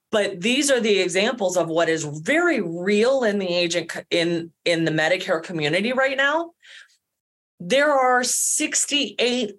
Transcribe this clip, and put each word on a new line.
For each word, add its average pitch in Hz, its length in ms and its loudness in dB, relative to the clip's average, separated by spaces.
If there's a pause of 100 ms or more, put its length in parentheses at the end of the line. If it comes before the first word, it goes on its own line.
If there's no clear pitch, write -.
(120)
But 196 280 0
these 262 320 2
are 254 80 4
the 208 220 4
examples 185 560 0
of 165 100 2
what 160 220 0
is 156 160 0
very 247 560 0
real 208 640 0
in 208 140 0
the 185 80 -2
agent 175 420 -2
co-, - 200 -12
in, 170 420 -2 (120)
in 165 220 0
the 156 60 0
Medicare 160 520 0
community 175 480 -2
right 269 240 0
now. 302 360 0 (1080)
There 262 320 2
are 254 320 2
sixty-eight 247 1400 -2